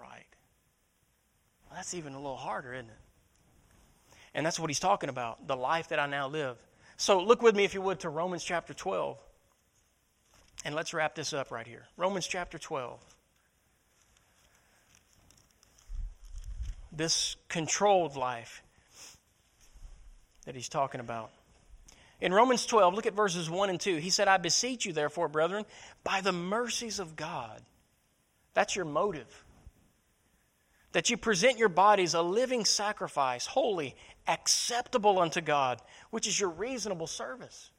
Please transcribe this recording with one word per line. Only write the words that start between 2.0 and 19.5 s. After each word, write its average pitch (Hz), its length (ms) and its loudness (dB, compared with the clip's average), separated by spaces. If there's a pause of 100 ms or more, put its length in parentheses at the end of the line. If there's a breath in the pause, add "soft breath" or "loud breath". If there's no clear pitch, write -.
a 135 40 -10
little 139 180 -8
harder, 143 360 -8
isn't 123 160 -10
it? 107 80 -20 (1400 soft breath)
And 143 120 0
that's 170 140 -2
what 160 100 -2
he's 135 100 -2
talking 185 280 2
about, 123 380 -8
the 135 100 0
life 151 320 0
that 156 100 0
I 147 80 2
now 139 220 -4
live. 139 280 -4 (400 soft breath)
So 190 240 4
look 233 220 6
with 226 140 8
me, 202 80 6
if 185 100 0
you 196 80 -4
would, 185 180 -2
to 180 80 -6
Romans 165 360 -4
chapter 170 280 -4
twelve. 151 460 -4 (1500)
And 151 100 -4
let's 160 200 -4
wrap 156 200 0
this 151 180 -6
up 139 180 -4
right 117 160 -8
here. 117 200 -18 (100)
Romans 185 300 -2
chapter 175 320 -6
twelve. 123 420 -8 (4000 soft breath)
This 160 440 -2 (120)
controlled 170 680 2
life 123 460 -6 (1800 loud breath)